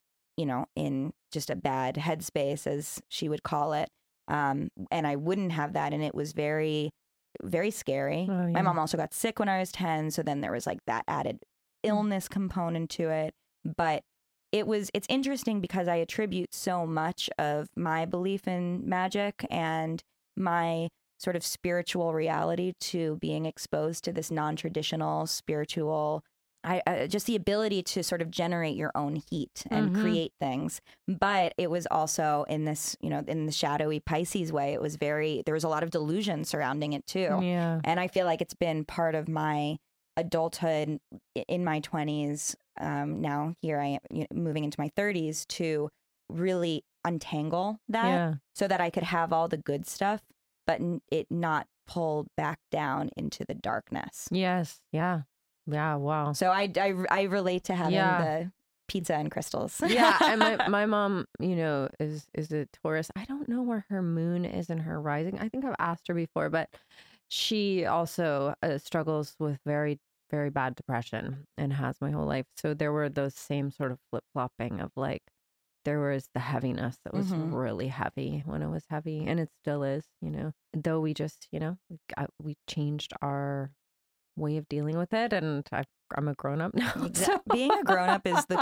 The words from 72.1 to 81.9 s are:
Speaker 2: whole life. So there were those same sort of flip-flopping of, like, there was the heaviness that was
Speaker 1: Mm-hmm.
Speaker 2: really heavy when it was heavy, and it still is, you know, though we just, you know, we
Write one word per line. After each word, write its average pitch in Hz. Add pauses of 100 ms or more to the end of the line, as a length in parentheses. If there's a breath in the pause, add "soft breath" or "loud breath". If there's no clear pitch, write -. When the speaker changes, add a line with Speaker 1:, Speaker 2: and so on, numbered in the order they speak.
Speaker 2:
whole 151
life. 139 (120)
So 151
there 147
were 151
those 139
same 143
sort 135
of 127 (100)
flip-flopping -
of, -
like, 135 (640)
there 147
was 139
the 135
heaviness 131
that -
was 196
Speaker 1:
Mm-hmm. 165
Speaker 2:
really 117
heavy 139
when 151
it 151
was 160
heavy, 156
and 165
it 156 (120)
still 147
is, 139 (160)
you 165
know, 151 (220)
though 160
we 156
just, -
you 160
know, 170 (120)
we 165 (160)